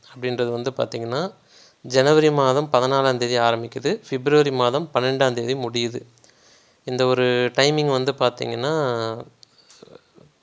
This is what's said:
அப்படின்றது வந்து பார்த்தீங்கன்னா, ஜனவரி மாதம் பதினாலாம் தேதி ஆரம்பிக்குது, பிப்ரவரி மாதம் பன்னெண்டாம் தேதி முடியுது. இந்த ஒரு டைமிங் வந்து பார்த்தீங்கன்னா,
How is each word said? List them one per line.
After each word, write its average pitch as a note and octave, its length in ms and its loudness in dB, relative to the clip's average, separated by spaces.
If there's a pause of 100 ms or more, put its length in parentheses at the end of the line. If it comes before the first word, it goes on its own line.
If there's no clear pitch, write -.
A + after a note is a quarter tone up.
அப்படின்றது B2 440 -4
வந்து A#2+ 200 -6
பார்த்தீங்கன்னா, A#2+ 520 -6 (640)
ஜனவரி C#3+ 460 4
மாதம் C#3+ 420 2
பதினாலாம் C3 440 2
தேதி A#2+ 220 -2
ஆரம்பிக்குது, A#2 680 -2
பிப்ரவரி C#3+ 420 2
மாதம் C3 420 0
பன்னெண்டாம் C3 400 0
தேதி A#2+ 220 -4
முடியுது. A#2+ 460 -4 (840)
இந்த B2+ 200 0
ஒரு B2 480 2
டைமிங் D3 360 2
வந்து C3 220 0
பார்த்தீங்கன்னா, B2 600 -4 (1700)